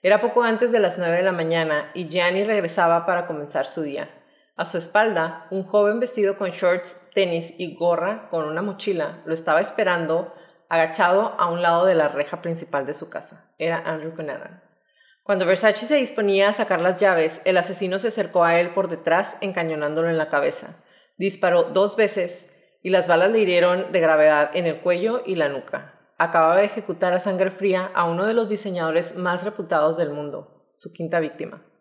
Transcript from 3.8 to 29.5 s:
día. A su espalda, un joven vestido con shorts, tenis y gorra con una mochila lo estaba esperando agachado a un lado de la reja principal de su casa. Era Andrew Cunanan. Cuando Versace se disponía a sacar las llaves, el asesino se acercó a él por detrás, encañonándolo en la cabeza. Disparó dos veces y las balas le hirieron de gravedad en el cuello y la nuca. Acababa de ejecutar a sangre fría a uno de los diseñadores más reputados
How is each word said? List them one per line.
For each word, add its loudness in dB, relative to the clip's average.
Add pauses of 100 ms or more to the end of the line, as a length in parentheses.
día. -8 (460)
A -6
su -8
espalda, 0
un -6
joven 2
vestido -2
con -4
shorts, -2 (140)
tenis 0
y -8
gorra -2
con -2
una -4
mochila -4
lo -4
estaba 0
esperando -2 (340)
agachado 2
a 0
un -4
lado 4
de 4
la 2
reja -6
principal -6
de -8
su -12
casa. -16
Era -2
Andrew -8
Cunanan. -12 (600)
Cuando 0
Versace 2
se 2
disponía 2
a -2
sacar 0
las 2
llaves, 2
el 4
asesino -2
se -4
acercó 0
a 4
él -2
por 0
detrás, 0
encañonándolo -2
en 0
la -2
cabeza. -2 (400)
Disparó 2
dos 0
veces -2 (360)
y -4
las 2
balas 6
le 2
hirieron 2
de 2
gravedad 6
en -2
el -4
cuello 0
y -4
la 0
nuca. -8 (240)
Acababa 4
de 4
ejecutar -2
a 0
sangre 0
fría -2
a 2
uno 0
de 0
los 0
diseñadores -2
más -4
reputados 0